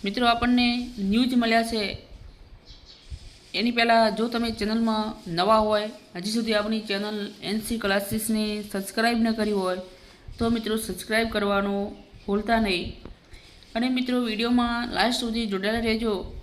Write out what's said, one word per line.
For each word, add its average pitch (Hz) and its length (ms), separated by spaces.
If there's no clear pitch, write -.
મિત્રો, 202 240
આપણને 240 400
ન્યૂઝ 254 240
મળ્યા 226 360
છે. 220 120
એની 220 180
પહેલાં 226 440
જો 220 120
તમે 233 240
ચેનલમાં 220 520
નવા 214 320
હોય, 214 220
હજી 190 160
સુધી 226 220
આપણી 214 260
ચેનલ 208 380
એન 208 160
સી 220 240
ક્લાસીસને 214 640
સબસ્ક્રાઇબ 226 500
ન 226 100
કરી 214 200
હોય, 185 300
તો 233 120
મિત્રો 220 280
સબસ્ક્રાઇબ 220 520
કરવાનું 202 540
ભૂલતા 214 340
નહીં. 196 280
અને 233 140
મિત્રો, 254 320
વીડિયોમાં 240 760
લાસ્ટ 233 220
સુધી 233 260
જોડાયેલા 208 440
રહેજો 220 240